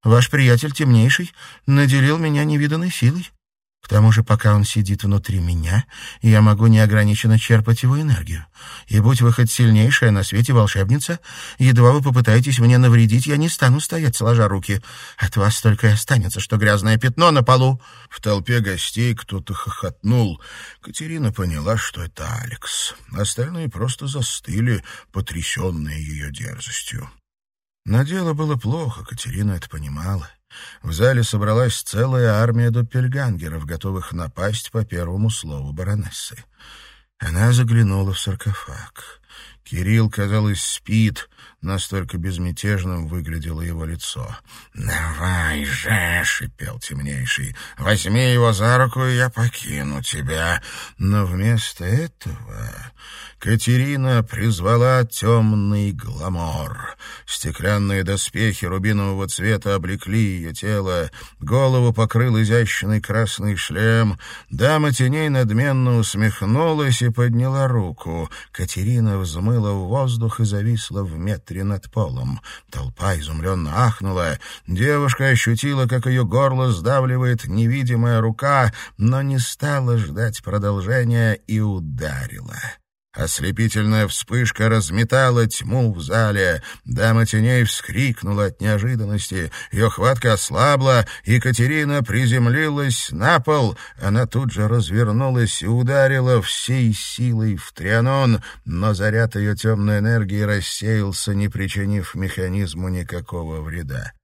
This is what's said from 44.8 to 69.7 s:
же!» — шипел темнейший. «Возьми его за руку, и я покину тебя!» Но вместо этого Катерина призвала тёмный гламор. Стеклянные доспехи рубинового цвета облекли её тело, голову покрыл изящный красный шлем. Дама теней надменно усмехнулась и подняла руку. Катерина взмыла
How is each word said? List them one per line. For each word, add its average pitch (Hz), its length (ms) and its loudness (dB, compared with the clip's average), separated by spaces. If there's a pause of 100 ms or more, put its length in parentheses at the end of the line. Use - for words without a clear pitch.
же!» — 85 600 -2
шипел - 540 -6
темнейший. 67 800 -6 (220)
«Возьми 107 560 2
его 117 180 4
за 113 240 2
руку, 131 260 2
и 127 140 0
я 123 140 2
покину 73 720 -4
тебя!» 80 600 -4 (360)
Но 101 260 2
вместо 95 600 -2
этого 92 840 -4 (760)
Катерина 127 760 2
призвала 117 840 2
тёмный 104 880 2
гламор. 80 1040 -8 (300)
Стеклянные 98 760 -2
доспехи 98 600 -2
рубинового 98 640 -2
цвета 101 460 -2
облекли 95 440 -4
её 90 360 -2
тело, 95 560 -4 (300)
голову 127 520 2
покрыл 113 480 2
изящный 107 600 0
красный 101 540 -2
шлем. 110 600 0 (300)
Дама 147 440 2
теней 143 360 0
надменно 127 680 2
усмехнулась 120 1040 0
и 120 80 2
подняла 123 580 0
руку. 85 640 -4 (200)
Катерина 101 680 -2
взмыла 101 540 -2